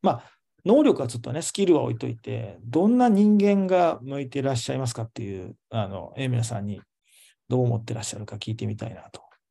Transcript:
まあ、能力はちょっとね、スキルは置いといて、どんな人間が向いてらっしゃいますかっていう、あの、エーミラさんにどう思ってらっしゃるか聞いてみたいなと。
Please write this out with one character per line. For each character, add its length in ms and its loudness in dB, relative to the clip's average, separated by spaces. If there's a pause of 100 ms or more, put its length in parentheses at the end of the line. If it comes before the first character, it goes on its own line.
ま 220 0
あ、 60 -20 (340)
能 180 6
力 200 4
は 60 -4
ち 80 -8
ょ 20 -6
っ 20 -10
と 120 -8
ね、 100 -4
ス 100 -8
キ 140 0
ル 100 8
は 60 2
置 100 -2
い 60 -6
と 80 -6
い 100 -6
て、 480 -10
ど 240 2
ん 100 4
な 100 6
人 300 6
間 280 4
が 360 2
向 200 -8
い 80 -10
て 120 -4
ら 100 0
っ 40 0
し 140 -6
ゃ 40 -2
い 40 -2
ま 80 -2
す 80 -6
か 80 -8
っ 40 -8
て 160 -12
い 200 -8
う、 140 -14 (140)
あ 180 -2
の、 280 -12
エ 100 -4
ー 40 -2
ミ 60 0
ラ 80 0
さ 160 -6
ん 60 -6
に 140 -8 (680)
ど 120 0
う 40 2
思 140 0
っ 60 -10
て 100 -8
ら 80 -10
っ 20 -10
し 100 -10
ゃ 40 -14
る 80 -12
か 100 -14
聞 160 -8
い 40 -6
て 100 -8
み 100 -6
た 100 -10
い 80 -12
な 160 -20
と。 120 -20 (280)